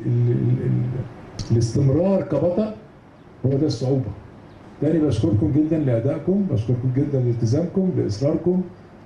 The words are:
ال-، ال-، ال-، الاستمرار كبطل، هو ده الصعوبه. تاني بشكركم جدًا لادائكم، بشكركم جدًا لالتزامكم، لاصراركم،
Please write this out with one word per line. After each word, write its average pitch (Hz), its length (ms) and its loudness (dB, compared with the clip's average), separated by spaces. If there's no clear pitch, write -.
ال-، 120 240 2
ال-، 131 360 0
ال-، - 840 -4
الاستمرار 139 720 2
كبطل، 180 500 0
هو 131 40 2
ده 139 160 2
الصعوبه. 131 440 0
تاني 165 180 2
بشكركم 151 540 2
جدًا 156 260 2
لادائكم، 147 720 0
بشكركم 123 460 0
جدًا 135 240 0
لالتزامكم، 131 760 0
لاصراركم، 143 680 0